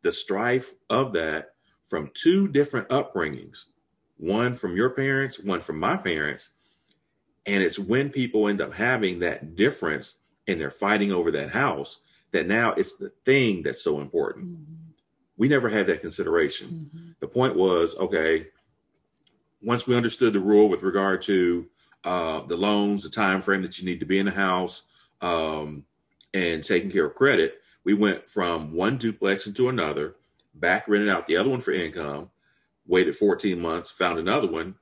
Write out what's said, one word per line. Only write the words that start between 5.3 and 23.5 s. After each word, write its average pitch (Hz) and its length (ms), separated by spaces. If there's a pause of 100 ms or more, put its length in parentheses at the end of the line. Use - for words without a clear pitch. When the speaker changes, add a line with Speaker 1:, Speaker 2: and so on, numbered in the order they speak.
Speaker 1:
one 95 200
from 78 200
my 123 180
parents. 78 520 (960)
And 101 160
it's 85 160
when 120 320
people 117 380
end 101 120
up - 140
having 107 460
that 82 360
difference 92 600 (320)
and 87 120
they're 71 120
fighting 101 400
over 87 200
that 69 200
house, 104 480 (320)
that 82 160
now 110 260
it's - 240
the - 140 (120)
thing 123 380
that's 73 220
so 73 180
important. 73 460
Speaker 2:
Mm-hmm. 156 260 (640)
Speaker 1:
We 117 100
never 131 220
had 104 180
that 82 140
consideration. 85 920
Speaker 2:
Mm-hmm. - 280
Speaker 1:
The - 80
point 127 280
was, 90 400
okay, 80 520 (1120)
once 117 240
we 123 100
understood 117 380
the 101 60
rule 104 300
with 87 120
regard 95 420
to, 87 440 (360)
uh, 82 420
the 82 100
loans, 101 460
the - 80
time 95 320
frame 95 220